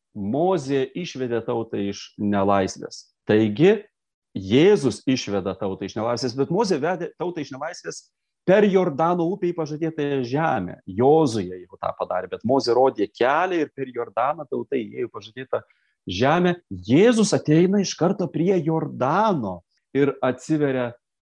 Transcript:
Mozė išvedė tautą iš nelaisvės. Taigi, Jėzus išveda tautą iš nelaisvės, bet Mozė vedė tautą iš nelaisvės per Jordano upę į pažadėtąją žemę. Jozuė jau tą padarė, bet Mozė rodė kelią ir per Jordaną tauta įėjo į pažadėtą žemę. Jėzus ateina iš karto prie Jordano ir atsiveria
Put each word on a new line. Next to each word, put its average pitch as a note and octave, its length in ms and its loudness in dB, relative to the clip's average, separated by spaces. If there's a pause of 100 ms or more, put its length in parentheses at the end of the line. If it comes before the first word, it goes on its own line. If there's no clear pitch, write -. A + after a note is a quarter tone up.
(120)
Mozė C3+ 760 -2
išvedė B2+ 580 -6
tautą A2+ 340 -4
iš G2+ 360 -6
nelaisvės. G2 880 0 (180)
Taigi, A2 600 4 (540)
Jėzus C3+ 680 4
išveda G2+ 520 -2
tautą F#2+ 300 -6
iš F2+ 100 -8
nelaisvės, A#2 400 -2
bet C#3 160 0
Mozė F#3 260 0
vedė D#3+ 360 -4
tautą F3 260 -6
iš C#3 120 -10
nelaisvės D#3+ 540 -12 (420)
per G3+ 160 6
Jordano F3 640 2
upę F3+ 220 -4
į E3+ 60 -6
pažadėtąją D3+ 680 -4
žemę. B2 600 -2
Jozuė A2+ 800 2
jau - 160 -20
tą F#2 160 -4
padarė, F2+ 340 -6
bet F#2 160 -10
Mozė A#2+ 300 2
rodė A#2+ 340 2
kelią D#3+ 540 0
ir C#3+ 100 -16
per C3+ 160 -10
Jordaną A#2+ 560 -4
tauta B2 320 -6
įėjo A#2+ 300 -8
į - 40 -16
pažadėtą A#2 500 -8 (440)
žemę. D3+ 480 2 (140)
Jėzus F3+ 640 4
ateina F3+ 480 4
iš - 160 -4
karto F#3 320 0
prie E3+ 300 0
Jordano C#3+ 1000 -2 (340)
ir C#3 260 2
atsiveria B2+ 720 -2 (380)